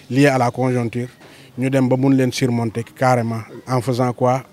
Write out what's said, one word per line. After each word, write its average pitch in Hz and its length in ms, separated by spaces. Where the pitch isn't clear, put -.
liées 135 180
à 131 100
la 123 140
conjoncture, 123 560
ñu 127 120
dem 131 180
ba 127 100
mun 135 180
leen 127 160
surmonter 117 520
carrément 117 440
en 127 140
faisant 123 320
quoi? 127 400